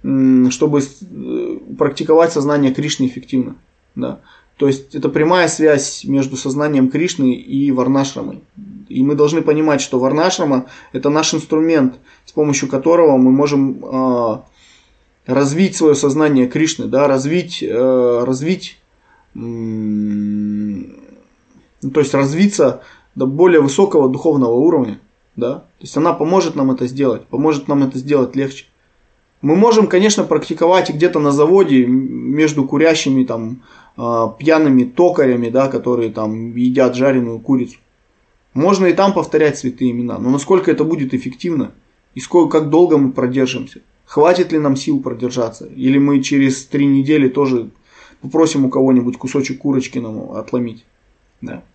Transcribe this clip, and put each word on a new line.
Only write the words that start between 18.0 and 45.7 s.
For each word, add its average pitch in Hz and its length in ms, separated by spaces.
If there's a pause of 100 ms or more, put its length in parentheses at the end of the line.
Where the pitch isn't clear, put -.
развить, 143 520 (580)
м, 104 1600 (880)
ну, 135 100
то 151 100
есть 135 120
развиться 143 680 (340)
до 135 100
более 160 360
высокого 147 480
духовного 131 440
уровня, 127 460 (360)
да. 120 200
То - 260
есть - 160
она 165 160
поможет 165 420
нам 135 160
это 127 160
сделать, 131 400
поможет 143 400
нам 139 160
это 127 140
сделать 131 380
легче. 135 300 (760)
Мы 147 140
можем, 214 320
конечно, 196 360
практиковать 165 680
и - 40
где-то 165 260
на 147 120
заводе 151 520
м, 123 80 (440)
между 147 300
курящими, 143 580
там, 120 380 (340)
а, 117 340
пьяными 143 540
токарями, 127 640
да, 131 180
которые 120 440
там 113 440
едят 127 400
жареную 123 440
курицу. 127 380 (760)
Можно 185 340
и 170 60
там 190 200
повторять 151 440
святые 127 340
имена, 120 260
но 113 120
насколько 156 420
это 139 120
будет 151 300
эффективно 131 580 (440)
и 135 40
сколько, 160 400
как 151 100
долго 160 280
мы 135 140
продержимся, 127 680 (240)
хватит 175 460
ли 160 80
нам 143 160
сил 139 260
продержаться, 120 640
или 131 320